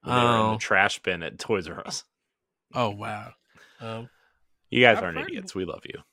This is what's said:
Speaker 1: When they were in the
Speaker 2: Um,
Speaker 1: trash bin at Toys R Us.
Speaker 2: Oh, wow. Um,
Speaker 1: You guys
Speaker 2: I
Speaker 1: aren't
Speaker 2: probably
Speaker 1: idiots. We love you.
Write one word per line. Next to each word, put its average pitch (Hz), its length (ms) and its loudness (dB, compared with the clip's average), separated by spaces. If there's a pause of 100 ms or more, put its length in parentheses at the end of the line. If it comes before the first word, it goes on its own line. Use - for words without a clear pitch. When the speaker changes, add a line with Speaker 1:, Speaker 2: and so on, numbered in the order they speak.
Speaker 1:
When - 120 -2
they 123 80 4
were 120 140 4
in 110 120 4
the 110 40 2
Speaker 2:
Um, 107 60 -2
Speaker 1:
trash 101 400 2
bin 87 240 -4
at - 160 -10
Toys 95 280 -2
R 87 200 -10
Us. - 180 -10 (720)
Speaker 2:
Oh, 120 160 0
wow. 107 420 -10 (480)
Um, 113 300 -10 (580)
Speaker 1:
You 120 140 4
guys 117 160 8
Speaker 2:
I - 20 0
Speaker 1:
aren't 87 160 -2
Speaker 2:
probably 78 160 -6
Speaker 1:
idiots. - 220 -12
We 92 100 -4
love - 220 -8
you. - 160 -14 (100)